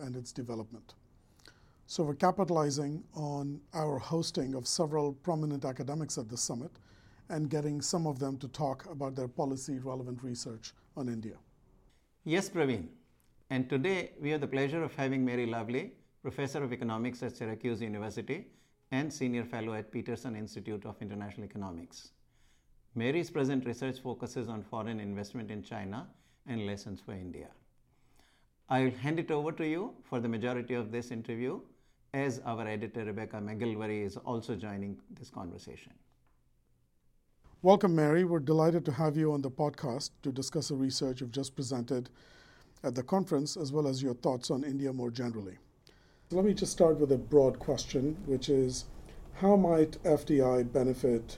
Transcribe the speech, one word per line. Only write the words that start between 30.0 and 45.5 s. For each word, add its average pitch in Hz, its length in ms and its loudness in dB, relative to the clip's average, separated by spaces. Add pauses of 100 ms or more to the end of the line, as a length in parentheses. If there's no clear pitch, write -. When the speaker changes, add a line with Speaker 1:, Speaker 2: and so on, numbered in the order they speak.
Speaker 2:
for 123 160 -4
the 117 80 -2
majority 120 460 -2
of 113 140 -2
this 120 220 -6
interview, 120 480 -4 (540)
as 139 320 -2
our 113 200 -4
editor, 107 380 -4
Rebecca 107 380 -6
McGilvary, 107 640 -2
is 98 100 -6
also 117 400 -4
joining 101 420 -6 (220)
this 120 100 -16
conversation. - 600 -14 (1700)
Speaker 1:
Welcome, 190 320 8
Mary. 156 300 6
We're 170 160 4
delighted 160 460 6
to 151 80 2
have 156 240 2
you 156 160 4
on 143 80 0
the 135 100 -2
podcast 143 600 -2 (120)
to 139 80 -2
discuss 135 380 -2
the 147 60 -2
research 131 440 -2
you've 120 140 -8
just 139 200 -4
presented 123 560 -2 (760)
at 131 120 -2
the 123 80 -2
conference, 156 540 0
as 147 140 -4
well 151 160 2
as 131 140 -2
your 127 140 0
thoughts 127 340 -2
on 139 140 0
India 139 280 -2
more 120 200 -4
generally. 110 440 -4 (760)